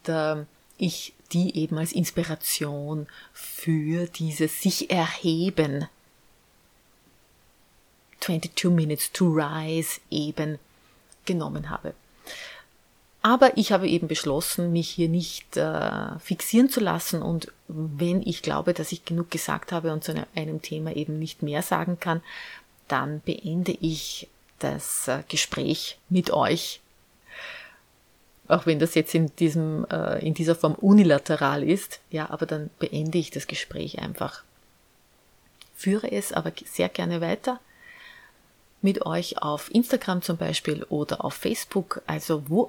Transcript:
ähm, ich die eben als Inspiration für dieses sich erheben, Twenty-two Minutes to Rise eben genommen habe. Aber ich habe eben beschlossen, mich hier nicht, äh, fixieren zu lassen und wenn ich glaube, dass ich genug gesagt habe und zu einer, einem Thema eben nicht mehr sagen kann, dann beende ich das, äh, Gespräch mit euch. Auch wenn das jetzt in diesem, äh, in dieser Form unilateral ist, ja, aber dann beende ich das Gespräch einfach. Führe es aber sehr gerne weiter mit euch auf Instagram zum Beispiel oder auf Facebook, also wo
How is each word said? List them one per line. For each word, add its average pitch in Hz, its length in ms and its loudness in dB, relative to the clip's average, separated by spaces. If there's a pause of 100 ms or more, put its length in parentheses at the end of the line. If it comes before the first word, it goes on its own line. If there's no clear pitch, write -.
ähm, 156 400 0 (360)
ich - 300 -2 (200)
die 175 260 2
eben 156 180 0
als 160 160 -2
Inspiration 156 1120 -2 (280)
für 165 720 -2
dieses 160 560 -2
sich - 280 0
erheben, 165 1000 0 (2250)
Twenty-two 175 500 0
Minutes 156 420 2
to 180 160 4
Rise 156 720 0 (100)
eben 151 480 -2 (680)
genommen 151 420 -2
habe. - 240 -6 (1300)
Aber 247 380 6
ich 214 140 4
habe 185 160 4
eben 170 200 2
beschlossen, 160 640 0
mich 170 160 2
hier 165 220 0
nicht, - 480 -2
äh, 156 600 -2
fixieren 240 520 4
zu 247 100 0
lassen 170 400 0
und 165 320 -2 (160)
wenn 160 540 0
ich - 180 -2
glaube, 151 320 0
dass 160 200 -4
ich - 120 -12
genug 170 260 -2
gesagt - 420 -4
habe 165 200 -2
und 156 100 -4
zu 160 100 -6
einer, 156 220 -4
einem 156 280 0
Thema 156 340 -6
eben 151 220 -2
nicht 160 240 -6
mehr 147 180 0
sagen 175 400 0
kann, 165 220 0 (680)
dann 143 320 -2
beende 175 520 -2 (100)
ich - 460 -4 (300)
das, - 500 -4
äh, 139 200 -2
Gespräch - 680 -2 (100)
mit 180 220 2
euch. 143 500 2 (1700)
Auch 160 180 4
wenn 160 120 4
das 160 160 2
jetzt 156 200 2
in 160 220 2
diesem, 156 540 0
äh, - 360 -2
in 160 80 2
dieser 165 220 2
Form 156 180 2
unilateral 151 880 6
ist, 170 380 0 (100)
ja, 156 200 -6
aber 156 160 -4
dann 151 220 -4 (100)
beende 160 400 -2
ich 156 120 -2
das - 160 -8
Gespräch - 540 -8
einfach. - 420 -6 (1300)
Führe 202 360 0
es 202 220 -4
aber 165 200 -2 (120)
sehr 180 240 0
gerne 170 320 -2
weiter 208 400 -2 (1200)
mit 196 220 2
euch 170 360 -2
auf 147 320 -2
Instagram 214 500 2
zum 170 160 -2
Beispiel 160 460 -2
oder 147 400 -2
auf 143 100 -4
Facebook, - 720 -4
also 156 420 -2
wo 196 200 4